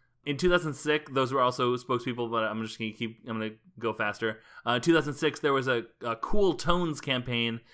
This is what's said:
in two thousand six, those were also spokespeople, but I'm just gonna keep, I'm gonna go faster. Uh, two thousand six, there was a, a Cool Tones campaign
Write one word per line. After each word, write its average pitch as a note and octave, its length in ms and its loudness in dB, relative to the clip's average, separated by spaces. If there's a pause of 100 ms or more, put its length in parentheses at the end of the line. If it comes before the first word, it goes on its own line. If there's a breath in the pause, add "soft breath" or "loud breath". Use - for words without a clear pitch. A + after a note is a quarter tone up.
(280)
in C#3+ 100 -4
two F3+ 120 2
thousand D#3+ 240 2
six, D3+ 380 -2
those C3 200 2
were C3+ 100 2
also B2 360 2
spokespeople, A#2+ 520 -4
but A2+ 140 0
I'm A2 200 -4
just G#2+ 140 -10
gonna A2 140 -6
keep, A2+ 360 -8
I'm A2 120 -6
gonna A2 120 -4 (280)
go A2 140 -2
faster. G#2+ 460 -2 (260 loud breath)
Uh, A#2+ 140 2
two E3 140 4
thousand D3 220 2
six, D3+ 240 -2
there C#3+ 140 2
was C3 140 2
a, A#2 180 0 (160)
a A#2 160 -4
Cool G3 360 4
Tones F3 480 0
campaign A#2+ 600 -2 (120)